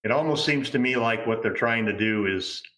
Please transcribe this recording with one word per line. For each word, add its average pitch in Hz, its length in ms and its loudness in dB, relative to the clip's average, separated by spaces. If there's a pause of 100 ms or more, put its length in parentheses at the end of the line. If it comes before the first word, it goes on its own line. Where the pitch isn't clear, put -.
it 107 80 -2
almost 147 340 2
seems 139 260 0
to 139 80 0
me 127 180 2
like 113 300 0
what 113 160 0
they're 101 120 0
trying 117 320 0
to 101 100 -2
do 107 300 0
is 95 360 -4 (160)